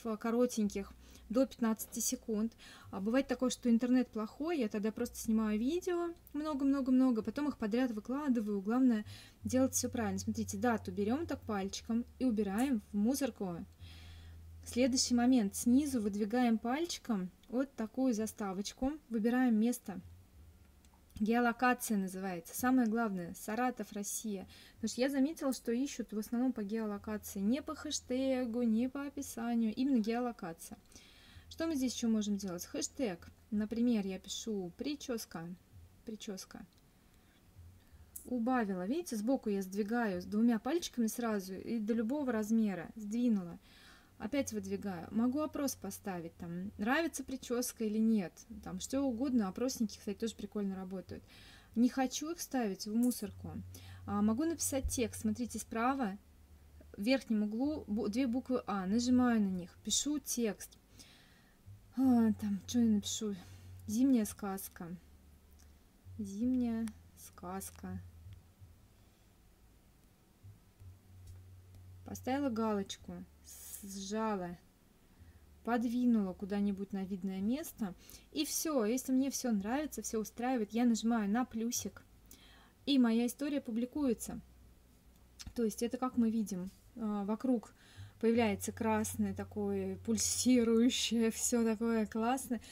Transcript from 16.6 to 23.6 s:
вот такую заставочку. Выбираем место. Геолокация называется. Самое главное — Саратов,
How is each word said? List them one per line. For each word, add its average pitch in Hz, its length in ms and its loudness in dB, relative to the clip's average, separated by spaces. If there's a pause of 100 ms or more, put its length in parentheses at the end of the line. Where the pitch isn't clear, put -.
вот 262 260 -2
такую 254 380 0
заставочку. 208 800 -4 (160)
Выбираем 233 500 4
место. 214 400 0 (1200)
Геолокация 233 800 2
называется. 185 580 -4
Самое 254 320 4
главное — 202 460 0
Саратов, 240 580 -4